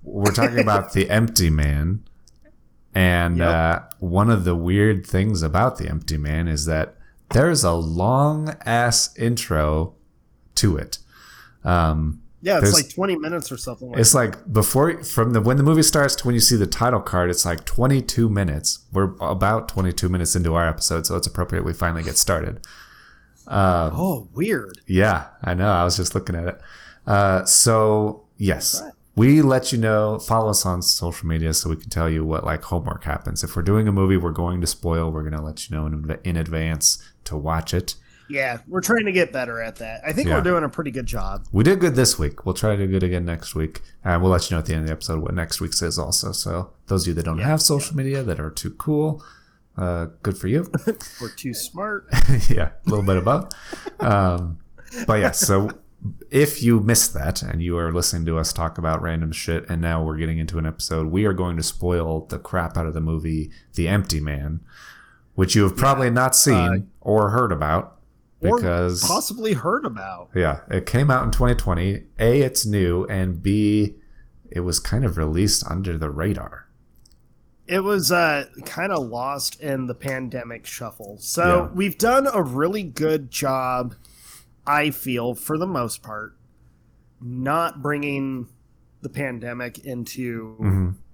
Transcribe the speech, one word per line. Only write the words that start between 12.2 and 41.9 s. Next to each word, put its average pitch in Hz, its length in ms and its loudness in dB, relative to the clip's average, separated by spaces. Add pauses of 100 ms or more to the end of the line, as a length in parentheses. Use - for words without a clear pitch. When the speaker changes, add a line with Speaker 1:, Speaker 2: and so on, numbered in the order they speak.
Speaker 2:
Yeah, 190 180 0
it's - 20 4 (100)
Speaker 1:
there's 92 40 4
Speaker 2:
like - 180 0
twenty 185 240 -2
minutes 160 340 -6
or 127 60 -10
something 123 320 -12
like 120 100 -4
Speaker 1:
It's 113 140 6
Speaker 2:
that. 139 60 6
Speaker 1:
like 120 340 -2
before, 135 500 2
from 120 300 0
the, 110 80 4
when 123 160 4
the 143 60 4
movie 156 200 4
starts 143 340 2
to - 100 -6
when 120 80 2
you 117 40 2
see 110 160 4
the 101 120 4
title 113 340 0
card, 87 280 0
it's 87 160 0
like 85 200 -4
twenty-two 123 640 2
minutes. 90 640 0
We're 95 260 0
about 98 480 0
twenty-two 92 400 0
minutes 87 280 0
into 82 180 2
our 85 160 2
episode, 82 380 -2
so 85 100 -2
it's 85 100 -2
appropriate 87 380 -2
we 82 80 -2
finally 82 300 -2
get - 140 -6
started. 90 440 0 (880)
Um, 87 460 2
Speaker 2:
Oh, 151 380 -2
weird. 131 540 -4
Speaker 1:
yeah, 92 400 2 (140)
I 90 120 -2
know. 92 180 2
I 87 140 4
was 87 120 0
just 90 160 -2
looking 90 220 -4
at 85 140 -4
it. - 120 -12 (440)
Uh, 101 400 4
so, 107 800 4 (120)
yes. - 460 -2
Speaker 2:
Right. - 80 -14 (240)
Speaker 1:
We 139 260 8
let 131 300 4
you 127 60 0
know, 110 420 2
follow 113 300 2
us 101 160 0
on 90 160 0
social - 460 -2
media 80 260 0
so 87 160 -2
we 80 80 -2
can - 120 -14
tell 82 200 0
you 80 160 0
what, 78 180 -2
like, 78 200 -4
homework 80 420 -6
happens. 85 400 -4
If 82 100 -8
we're 85 80 -2
doing 107 240 4
a 104 60 2
movie 95 240 4
we're 85 160 0
going 87 280 -2
to 85 60 -2
spoil, 82 420 -2
we're 78 140 -6
gonna 76 180 -6
let 76 280 -10
you 78 80 -6
know 78 100 -2
in, 78 380 -6
in 87 100 -2
advance 80 680 -2 (220)
to 78 140 -8
watch 80 360 -2
it. 85 220 -2 (340)
Speaker 2:
Yeah, 135 280 -4 (100)
we're 175 140 -4
trying 220 240 2
to 196 80 -2
get 170 180 2
better 120 300 -6
at 113 160 -10
that. 113 280 -12
I 156 60 -4
think 170 160 0
Speaker 1:
Yeah. 160 80 2
Speaker 2:
we're 185 80 2
doing 175 220 0
a 139 40 -4
pretty 147 220 -8
good 120 140 -8
job. 98 480 -4
Speaker 1:
We 104 100 4
did 185 160 6
good 165 160 2